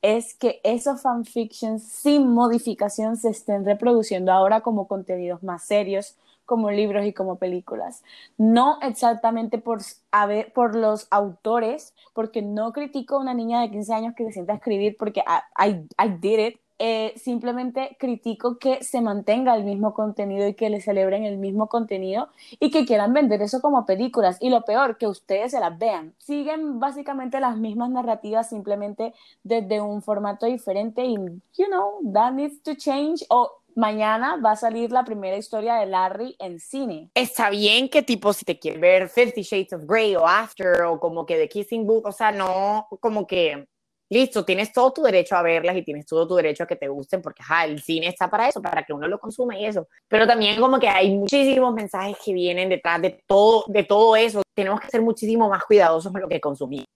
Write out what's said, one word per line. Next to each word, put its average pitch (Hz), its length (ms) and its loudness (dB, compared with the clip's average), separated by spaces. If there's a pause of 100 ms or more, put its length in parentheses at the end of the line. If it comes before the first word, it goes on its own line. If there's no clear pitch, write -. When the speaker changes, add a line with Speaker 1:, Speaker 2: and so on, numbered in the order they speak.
Speaker 1:
es 220 320 0
que - 280 -2
esos 247 380 0
fanfictions 226 840 -4
sin 285 500 2
modificación 226 840 0
se 226 140 -2
estén 202 340 -4
reproduciendo 208 640 2
ahora 190 300 6
como 214 260 -2
contenidos 180 560 -6
más 180 220 -10
serios, 202 520 -2 (280)
como 226 260 0
libros 202 360 0
y 202 80 -4
como 190 240 -4
películas. 180 640 -6 (340)
No 240 460 4
exactamente 233 760 -2
por, 226 220 -4 (320)
a 208 160 4
ver, 208 260 -4
por 240 240 0
los 214 340 0
autores, 220 840 -2 (180)
porque 220 300 -4
no 214 320 -6
critico 285 420 -8
a 269 40 0
una 262 120 -6
niña 233 300 -2
de 233 80 -2
quince 208 240 -6
años 226 200 -4
que 233 120 -6
se 214 60 -8
sienta 180 200 -6
a 214 40 -2
escribir, 208 420 -2
porque 214 220 -4 (360)
I, 196 100 4
I, 175 200 -2 (120)
I 208 100 2 (120)
did 208 260 2
it. 233 140 -8 (220)
Eh, 220 360 -2
simplemente 247 840 -6
critico 240 580 -4
que 262 240 0
se 247 200 -2
mantenga 220 520 2
el 214 100 0
mismo 202 280 -2
contenido 202 560 -2
y 202 60 -4
que 214 160 -2
le 208 100 -4
celebren 196 440 0
el 202 120 -6
mismo 196 320 -2
contenido 208 640 -4 (280)
y 294 120 2
que 302 160 2
quieran 208 260 2
vender 233 300 2
eso 226 180 -4
como 269 240 2
películas. 196 560 0
Y 247 80 0
lo 240 160 4
peor, 233 320 2
que 226 100 -4
ustedes 208 440 -4
se 254 100 -2
las 165 180 -4
vean. 170 380 -4
Siguen 294 640 -6
básicamente 269 580 -6
las 247 200 0
mismas 226 320 -4
narrativas, 226 580 -2
simplemente 208 640 -6 (300)
desde 214 400 -2
un 208 180 -6
formato 208 460 -4
diferente 233 580 -4
y, 247 120 -2
you 185 500 -4
know, 403 340 -2 (140)
that 233 180 4
needs 285 300 -6
to 311 120 -8
change. 294 540 -2
O 240 300 2 (180)
mañana 220 600 0
va 220 160 2
a 214 40 2
salir 226 340 -2
la 247 140 2
primera 202 320 -6
historia 220 380 -4
de 220 100 0
Larry 190 540 -2
en 175 220 -12
cine. 202 540 -8
Speaker 2:
Está 240 360 0
bien 208 400 2
que, 294 120 4
tipo, 208 300 0
si - 140 -4
te 170 120 -2
quieres 151 220 -6
ver 185 300 6
Fifty 240 320 2
Shades 190 320 -4
of 160 120 -10
Grey 208 300 2
o 165 100 4
After 185 580 2
o 170 140 -2
como 165 280 -4
que 170 100 0
The 156 140 2
Kissing 208 360 -4
Booth, 220 200 2
o 202 60 -6
sea, 214 200 0
no, 196 560 -2 (120)
como 214 260 -2
que, 156 400 -2 (460)
listo, 240 320 2
tienes 190 280 -2
todo 254 200 4
tu 311 100 -6
derecho 190 340 4
a 175 60 2
verlas 170 340 0
y 180 60 -4
tienes 147 220 -10
todo 160 220 0
tu 175 80 -4
derecho 160 300 2
a - 20 -12
que - 80 -4
te 139 140 -8
gusten 143 340 -6
porque, - 220 -14
ajá, 165 200 0
el 151 160 -6
cine 165 280 -4
está 180 200 -4
para 208 200 0
eso, 269 120 -2
para - 220 -4
que - 100 -10
uno 147 140 -8
lo 196 140 -6
consuma 220 360 -6
y 208 100 -6
eso. 196 200 -4 (220)
Pero 220 180 4
también 220 340 4
como 262 200 6
que 220 80 4
hay 196 280 4
muchísimos 262 560 2
mensajes 202 520 -6
que 208 80 -2
vienen 180 360 -2
detrás 170 320 0
de 180 280 -2
todo, 214 400 6
de 202 160 2
todo 220 320 6
eso. 220 260 2 (100)
Tenemos 202 280 -2
que - 80 -14
ser 233 120 0
muchísimo 226 480 2
más 190 160 0
cuidadosos 175 460 4
con 190 100 -8
lo 190 80 -8
que 160 120 -4
consumimos. 139 560 -6